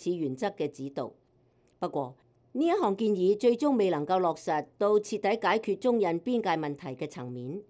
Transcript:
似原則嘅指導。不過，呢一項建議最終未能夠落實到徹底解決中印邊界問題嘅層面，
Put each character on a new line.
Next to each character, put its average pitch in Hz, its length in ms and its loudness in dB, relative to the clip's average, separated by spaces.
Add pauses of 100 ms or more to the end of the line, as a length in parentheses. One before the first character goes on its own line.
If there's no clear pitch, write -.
似 175 140 -2
原 143 180 -2
則 135 140 -4
嘅 156 220 -4
指 139 180 -12
導。 139 240 -6 (680)
不 180 120 -4
過， 131 260 -4 (360)
呢 277 120 0
一 339 60 2
項 311 260 2
建 220 120 0
議 196 280 4
最 240 200 4
終 285 200 2
未 196 140 4
能 147 160 0
夠 185 120 2
落 170 180 2
實 151 280 -2 (140)
到 208 160 4
徹 208 240 2
底 202 240 2
解 196 160 2
決 208 180 -2
中 233 240 2
印 190 80 2 (120)
邊 240 200 -2
界 190 100 -2
問 156 260 -2
題 135 200 -10
嘅 147 100 -6
層 131 240 -12
面， 123 400 -10